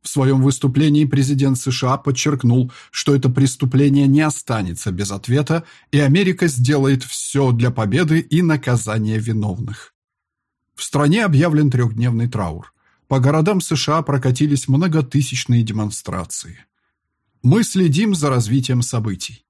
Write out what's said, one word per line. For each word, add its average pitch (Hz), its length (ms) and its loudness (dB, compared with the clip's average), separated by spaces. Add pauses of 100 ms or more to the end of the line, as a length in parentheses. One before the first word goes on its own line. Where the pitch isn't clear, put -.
В - 100 -14
своем 135 320 2
выступлении 143 640 2
президент 135 500 0
С 131 140 -6
Ш 123 200 -2
А 135 60 0
подчеркнул, 127 720 0 (200)
что - 260 0
это 131 140 2
преступление 139 760 2
не 139 140 6
останется 107 720 -4
без 95 180 -6
ответа, 139 540 -2 (280)
и 143 60 4
Америка 170 480 2
сделает 135 580 0
все - 480 -2
для 120 180 2
победы 147 500 0
и 165 220 0
наказания 110 760 0
виновных. 107 760 -6 (800)
В - 100 -12
стране 147 400 2
объявлен 151 460 2
трехдневный 120 580 -2
траур. 90 460 -8 (340)
По 135 100 0
городам 160 440 2
С - 140 -4
Ш 147 200 -2
А 165 60 0
прокатились 139 680 -2
многотысячные 135 920 0
демонстрации. 101 1040 -8 (760)
Мы 180 220 4
следим 190 500 0
за 147 140 -2
развитием 123 540 0
событий. 110 680 -6